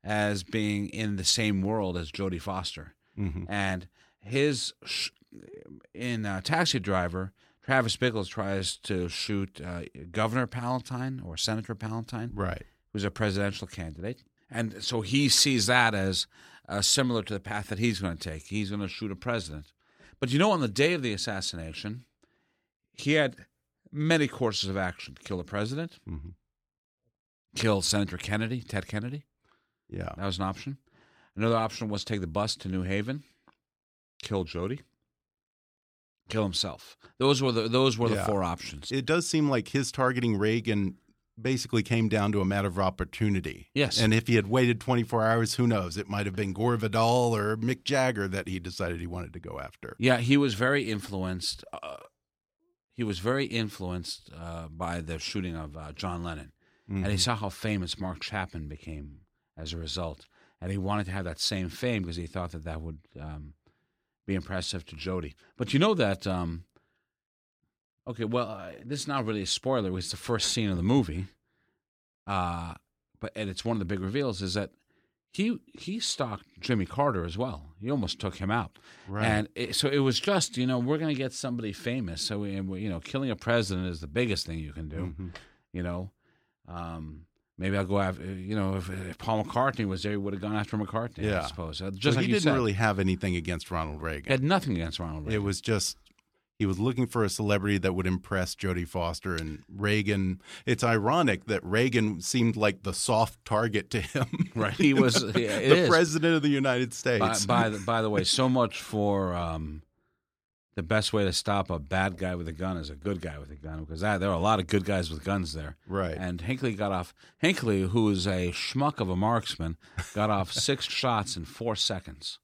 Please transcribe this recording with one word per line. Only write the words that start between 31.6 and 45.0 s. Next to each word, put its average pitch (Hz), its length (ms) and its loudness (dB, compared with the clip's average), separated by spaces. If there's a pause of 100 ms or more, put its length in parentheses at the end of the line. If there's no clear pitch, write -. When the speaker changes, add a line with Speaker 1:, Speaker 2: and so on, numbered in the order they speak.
Speaker 1:
was 104 140 -4
take 107 180 -2
the 90 60 -4
bus 101 300 -2
to - 100 -10
New 92 160 -2
Haven, 104 400 -2 (1000)
kill 98 220 0
Jody, 95 380 -4 (1500)
kill 107 160 0
himself. - 540 -4 (200)
Those 131 240 4
were 135 100 2
the, 113 160 0
those 123 300 4
were 117 120 2
the 107 60 4
Speaker 2:
Yeah. 95 100 0
Speaker 1:
four 101 180 2
options. 85 480 -6
Speaker 2:
It 131 140 -2
does 165 220 2
seem 151 220 2
like 120 200 0
his 139 220 0
targeting 123 460 2
Reagan 107 600 2 (440)
basically 120 400 2
came 113 280 2
down 104 240 2
to 101 80 4
a 92 40 2
matter 101 220 2
of 90 100 -2
opportunity. 95 960 0
Speaker 1:
Yes. 135 260 2
Speaker 2:
And 110 140 6
if 113 140 4
he 120 80 6
had 101 120 4
waited 120 340 4
twenty-four 120 440 2